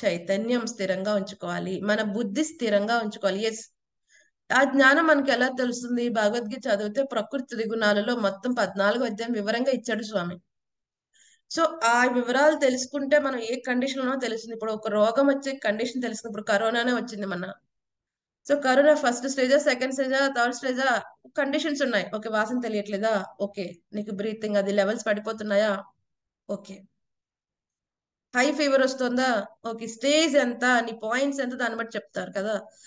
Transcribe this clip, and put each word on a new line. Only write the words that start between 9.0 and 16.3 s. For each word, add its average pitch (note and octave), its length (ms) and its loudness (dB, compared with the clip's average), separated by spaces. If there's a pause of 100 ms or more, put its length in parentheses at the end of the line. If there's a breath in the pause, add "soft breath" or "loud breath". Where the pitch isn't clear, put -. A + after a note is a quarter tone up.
అధ్యాయం A#3 280 -4
వివరంగా A#3 380 -2
ఇచ్చాడు A3+ 320 -2
స్వామి. F3 380 -6 (1160 soft breath)
So E4 260 0
ఆ A#3+ 200 6
వివరాలు B3+ 540 4
తెలుసుకుంటే C#4 600 2
మనం C#4 200 0
ఏ A3+ 220 -4
కండిషన్ C4 380 -2
లోనో C4 200 -2
తెలుస్తుంది. A3+ 360 -6
ఇప్పుడు A3 180 -4
ఒక A3 160 -6
రోగం A3 380 4
వచ్చే C#4 300 0
కండిషన్ A#3+ 460 -2
తెలుస్తుంది. A3+ 300 -6